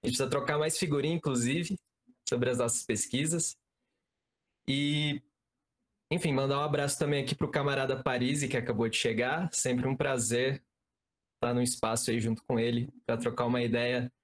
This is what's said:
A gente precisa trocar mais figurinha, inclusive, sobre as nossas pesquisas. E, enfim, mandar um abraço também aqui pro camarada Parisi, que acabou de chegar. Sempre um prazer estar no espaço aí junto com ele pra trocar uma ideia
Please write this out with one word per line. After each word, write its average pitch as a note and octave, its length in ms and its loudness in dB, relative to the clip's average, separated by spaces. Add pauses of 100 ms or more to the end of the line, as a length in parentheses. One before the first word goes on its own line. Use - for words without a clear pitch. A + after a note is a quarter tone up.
A C#3 40 0
gente - 100 0
precisa C3 120 0
trocar C#3+ 280 0
mais D#3 220 0
figurinha, D3 360 0
inclusive, D3 600 0 (500)
sobre B2 220 2
as B2 80 0
nossas A#2 260 0
pesquisas. D3+ 720 0 (1120)
E, D3 540 0 (880)
enfim, E3+ 240 0
mandar C3+ 240 2
um D3 60 0
abraço D3 340 0
também C#3+ 260 0
aqui - 120 -2
pro D3 160 -4
camarada C3+ 500 0
Parisi, C3 460 0
que B2+ 100 0
acabou A#2 320 0
de - 80 -4
chegar. B2+ 560 0
Sempre B2 340 0
um C3+ 80 0
prazer B2+ 680 0 (720)
estar A#2+ 180 -2
no B2 80 2
espaço A#2 480 0
aí A#2 100 2
junto A2 260 -2
com A#2+ 140 0
ele A#2+ 300 0 (160)
pra A#2+ 100 0
trocar A#2+ 300 -2
uma A#2+ 160 2
ideia B2 500 0 (120)